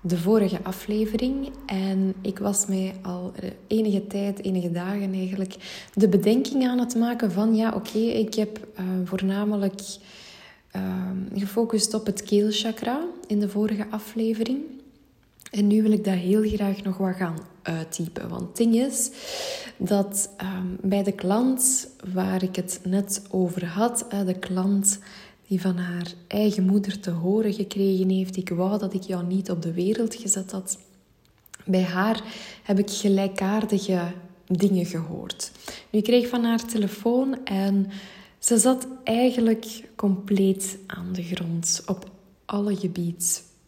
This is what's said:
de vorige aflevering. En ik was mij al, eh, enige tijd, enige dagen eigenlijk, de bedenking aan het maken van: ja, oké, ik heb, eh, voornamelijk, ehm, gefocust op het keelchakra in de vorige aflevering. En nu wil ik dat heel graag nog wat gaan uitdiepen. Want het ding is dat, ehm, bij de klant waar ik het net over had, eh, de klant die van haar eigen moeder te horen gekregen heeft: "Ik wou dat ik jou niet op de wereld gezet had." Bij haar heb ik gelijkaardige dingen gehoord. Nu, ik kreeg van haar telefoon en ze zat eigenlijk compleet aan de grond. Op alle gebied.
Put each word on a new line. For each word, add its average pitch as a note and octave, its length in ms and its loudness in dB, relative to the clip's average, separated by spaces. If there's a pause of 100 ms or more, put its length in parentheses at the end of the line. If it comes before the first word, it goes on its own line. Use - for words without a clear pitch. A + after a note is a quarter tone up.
de F3 100 2
vorige F#3+ 460 4
aflevering. A3 840 -2 (180)
En F#3+ 540 0
ik G3 180 -4
was G3+ 280 0
mij F#3+ 360 -2
al, F3+ 380 -6
eh, F#3 100 -6 (160)
enige G#3 400 2
tijd, G3+ 360 -4
enige F3+ 280 -2
dagen F#3+ 420 -2
eigenlijk, F#3+ 420 -4 (400)
de G3 140 6
bedenking A#3+ 580 4
aan B3 120 0
het A#3+ 160 0
maken A#3 380 0
van: A3 220 2
ja, A3 200 2
oké, - 240 -4
ik A3 360 0
heb, G#3+ 400 -2
eh, F#3 100 -6 (200)
voornamelijk, G3 760 0 (920)
ehm, F#3 460 -4 (180)
gefocust G#3+ 600 0
op A3 120 -2
het G3+ 160 -2
keelchakra A3+ 760 0 (260)
in G#3 140 0
de G3+ 80 2
vorige G#3 420 -2
aflevering. A3+ 680 -2 (920)
En G#3 160 2
nu G#3+ 160 6
wil G#3+ 100 6
ik F#3+ 120 2
dat F#3+ 100 2
heel F#3 280 4
graag G3+ 400 0
nog F#3+ 140 -2
wat F#3+ 180 0
gaan E3+ 240 -4 (240)
uitdiepen. E3 680 -6
Want F3 140 -6
het F3 140 -10
ding A3+ 180 4
is - 360 0 (680)
dat, G3 600 0
ehm, F#3 300 -4 (140)
bij G3 220 2
de G3 100 0
klant A#3+ 760 2 (240)
waar F#3 300 0
ik F#3 140 -2
het F3+ 260 -6
net F#3+ 480 -2
over F3+ 360 0
had, A3 420 0
eh, G3+ 180 -2
de F#3 120 0
klant F#3 600 2 (480)
die F#3 140 0
van F3+ 160 0
haar F3 360 -4 (140)
eigen G3+ 380 2
moeder G3 360 2
te F3+ 100 -6
horen G3 420 2
gekregen G3 560 0
heeft: F#3+ 280 0
"Ik F3+ 120 -4
wou F#3 300 0
dat F#3+ 160 -4
ik F#3 80 -2
jou F3+ 220 -4
niet F#3+ 260 0
op E3 120 -2
de E3 100 -2
wereld A3 420 0
gezet F#3+ 360 -4
had." F#3+ 280 -8 (840)
Bij F#3 180 4
haar G3 400 0 (400)
heb G3 160 2
ik G3 120 2
gelijkaardige G3 1200 2 (340)
dingen F3+ 400 4
gehoord. - 680 -8 (380)
Nu, G#3+ 80 4
ik G#3 60 2
kreeg A#3+ 240 6
van A#3+ 160 0
haar A#3 220 2
telefoon A#3+ 800 0
en G3 460 2 (480)
ze A#3 200 4
zat B3+ 280 4 (180)
eigenlijk A#3 920 2
compleet F#3+ 880 2
aan F3+ 260 -8
de F3+ 100 -4
grond. E3+ 640 -2
Op - 240 -4 (340)
alle G3+ 320 0
gebied. E3+ 680 -4 (240)